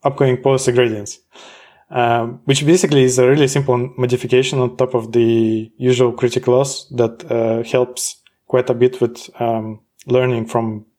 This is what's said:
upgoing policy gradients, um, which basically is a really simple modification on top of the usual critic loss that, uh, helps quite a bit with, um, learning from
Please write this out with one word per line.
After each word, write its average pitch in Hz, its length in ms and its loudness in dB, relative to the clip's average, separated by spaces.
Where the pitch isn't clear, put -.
upgoing 135 400 0
policy 131 280 2
gradients, 113 480 -2
um, 117 560 -2
which 139 200 0
basically 151 380 4
is 127 160 2
a 123 80 6
really 139 200 4
simple 135 300 0
modification 127 600 0
on 123 160 -2
top 127 200 -2
of 113 160 -4
the 113 680 2
usual 127 340 2
critic - 360 -2
loss 131 420 0
that, 117 420 -2
uh, 113 320 -2
helps - 580 -4
quite 131 220 -2
a 127 40 2
bit 123 280 0
with, 120 280 -4
um, 110 400 -4
learning 123 380 0
from 110 400 -6